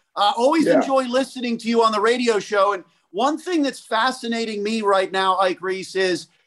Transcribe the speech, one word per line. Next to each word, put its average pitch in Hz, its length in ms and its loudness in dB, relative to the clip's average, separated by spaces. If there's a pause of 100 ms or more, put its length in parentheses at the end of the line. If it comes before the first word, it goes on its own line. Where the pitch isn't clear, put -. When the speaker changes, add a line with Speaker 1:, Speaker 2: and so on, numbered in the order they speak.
(140)
Speaker 1:
Uh, 202 220 0
always 285 300 2
Speaker 2:
Yeah. - 80 4
Speaker 1:
enjoy 269 300 2
listening 247 540 -4
to 220 100 -8
you 233 140 2
on 220 80 4
the 214 100 -2
radio 233 380 2
show. 202 360 2
And 185 100 -8 (300)
one 277 240 0
thing 349 240 -2
that's 254 160 -4
fascinating 226 840 -2
me 220 200 -4
right 190 300 2
now, 190 260 2
Ike 185 240 0
Reese, 190 320 -6
is 185 320 -2 (200)